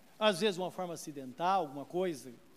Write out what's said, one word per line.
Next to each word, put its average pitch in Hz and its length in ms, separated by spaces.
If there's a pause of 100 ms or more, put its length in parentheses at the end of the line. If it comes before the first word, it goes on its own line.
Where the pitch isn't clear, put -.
(180)
às 214 220
vezes 202 160
de 175 40
uma 175 100
forma 180 220
acidental, 160 720
alguma 143 240
coisa 147 480 (220)